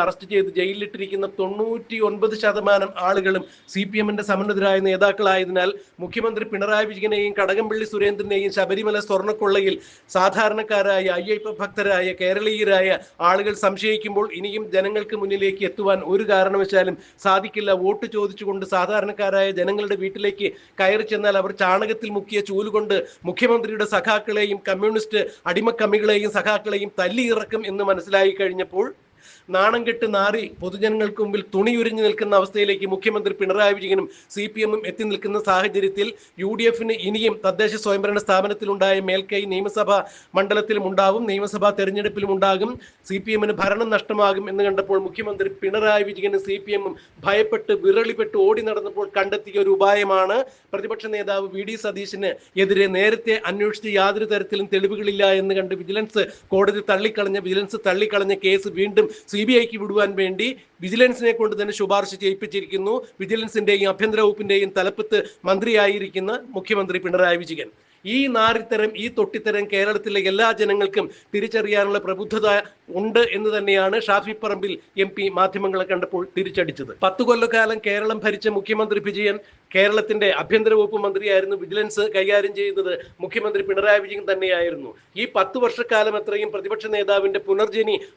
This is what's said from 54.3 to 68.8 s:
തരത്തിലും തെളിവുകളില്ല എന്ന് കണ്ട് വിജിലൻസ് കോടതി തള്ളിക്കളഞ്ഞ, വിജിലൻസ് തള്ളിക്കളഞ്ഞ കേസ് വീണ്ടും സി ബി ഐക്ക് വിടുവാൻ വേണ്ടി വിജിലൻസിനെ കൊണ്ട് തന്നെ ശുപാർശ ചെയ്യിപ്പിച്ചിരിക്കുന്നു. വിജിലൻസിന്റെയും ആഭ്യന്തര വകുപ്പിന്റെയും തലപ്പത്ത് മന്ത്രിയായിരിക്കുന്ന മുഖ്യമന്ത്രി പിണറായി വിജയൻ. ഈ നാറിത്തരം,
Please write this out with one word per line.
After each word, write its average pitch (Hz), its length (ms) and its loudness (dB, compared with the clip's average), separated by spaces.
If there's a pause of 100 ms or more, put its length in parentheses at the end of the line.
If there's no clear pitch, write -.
തരത്തിലും 202 400 -4
തെളിവുകളില്ല 196 520 0 (180)
എന്ന് 190 180 0
കണ്ട് 190 220 -6
വിജിലൻസ് 214 420 -2 (300)
കോടതി 202 360 2
തള്ളിക്കളഞ്ഞ, 202 460 0 (100)
വിജിലൻസ് 196 320 -2 (100)
തള്ളിക്കളഞ്ഞ 196 460 2 (120)
കേസ് 196 220 2 (120)
വീണ്ടും 202 260 4 (240)
സി 202 160 -2
ബി 254 140 4
ഐക്ക് 226 200 -4
വിടുവാൻ 202 280 0 (100)
വേണ്ടി 190 260 0 (380)
വിജിലൻസിനെ 233 560 4
കൊണ്ട് 214 200 0
തന്നെ 208 200 -4
ശുപാർശ 196 320 0 (100)
ചെയ്യിപ്പിച്ചിരിക്കുന്നു. 196 720 -4 (280)
വിജിലൻസിന്റെയും 208 720 0
ആഭ്യന്തര 214 340 0
വകുപ്പിന്റെയും 202 520 2
തലപ്പത്ത് 202 420 0 (280)
മന്ത്രിയായിരിക്കുന്ന 202 840 2 (260)
മുഖ്യമന്ത്രി 185 480 -2
പിണറായി 175 380 4
വിജയൻ. 151 280 -10 (340)
ഈ 226 120 -2 (200)
നാറിത്തരം, 220 520 2 (140)